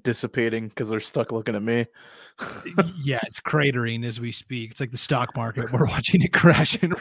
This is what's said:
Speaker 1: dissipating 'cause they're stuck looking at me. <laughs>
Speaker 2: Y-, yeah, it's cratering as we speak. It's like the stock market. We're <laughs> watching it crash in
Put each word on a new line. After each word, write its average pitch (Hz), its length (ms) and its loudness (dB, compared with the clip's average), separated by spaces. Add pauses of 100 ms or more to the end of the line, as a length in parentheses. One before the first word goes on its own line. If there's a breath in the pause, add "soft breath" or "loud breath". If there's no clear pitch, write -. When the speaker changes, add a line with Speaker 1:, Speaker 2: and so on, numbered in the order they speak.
Speaker 1:
dissipating 113 640 -2
'cause 110 200 -6
they're 110 100 -2
stuck - 320 -4
looking 113 240 -4
at 104 80 -4
me. 117 240 0 (500 loud breath)
<laughs> - 20 -20 (380 loud breath)
Speaker 2:
Y-, 175 140 2 (100)
yeah, 135 220 -2
it's - 160 -12
cratering 123 640 0
as 117 140 -6
we 117 120 -6
speak. 113 380 -10
It's - 100 -18
like 131 120 -6
the 123 60 -10
stock 123 380 -2
market. 117 380 -4
We're 135 120 4
<laughs> - 20 0
watching - 340 2
it - 120 2
crash 196 500 6
in 175 180 0